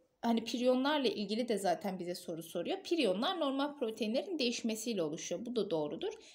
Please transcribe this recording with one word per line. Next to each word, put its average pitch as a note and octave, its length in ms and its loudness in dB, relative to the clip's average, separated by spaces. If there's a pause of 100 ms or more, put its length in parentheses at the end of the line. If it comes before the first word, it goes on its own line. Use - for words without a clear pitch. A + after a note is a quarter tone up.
(220)
hani A3+ 220 4
priyonlarla B3+ 640 4
ilgili G#3+ 400 0
de G#3+ 100 2
zaten F#3+ 400 0
bize F3 160 -4
soru E3 280 -8
soruyor. A#3+ 400 -4
Priyonlar D4+ 580 2
normal C4+ 380 0
proteinlerin A3+ 600 -2
değişmesiyle A#3 640 0
oluşuyor. D#3 440 -4
Bu A#3+ 100 -6
da G3 140 0
doğrudur. E3 420 -2 (220)